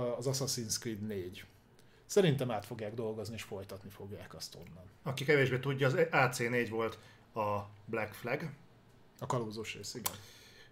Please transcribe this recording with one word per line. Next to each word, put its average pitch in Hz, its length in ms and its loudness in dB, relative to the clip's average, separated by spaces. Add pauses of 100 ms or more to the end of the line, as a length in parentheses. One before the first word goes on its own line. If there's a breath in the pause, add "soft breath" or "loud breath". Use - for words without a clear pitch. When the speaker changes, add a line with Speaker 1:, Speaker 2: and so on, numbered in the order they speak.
(160)
Speaker 1:
az 127 120 -2
Assassin's 127 520 0
Creed 110 260 -4
négy. 95 380 -6 (640 soft breath)
Szerintem 139 440 4
át 104 160 -2
fogják 110 280 -6
dolgozni, 110 400 -4
és 104 80 -8
folytatni 101 480 -10
fogják 98 440 -12
azt - 200 -10
onnan. - 300 -16 (180)
Speaker 2:
Aki 135 220 -4
kevésbé 131 340 6
tudja, 135 280 2
az 143 100 6 (140)
A 135 180 8
C 131 100 -2
négy 120 320 2
volt 113 280 -2 (360 loud breath)
a 104 240 2 (260)
Black 110 280 -4
Flag. 139 380 -4 (680)
Speaker 1:
A - 80 -8
kalózos 110 500 -2
rész, - 180 -8
igen. 113 180 -2 (600 loud breath)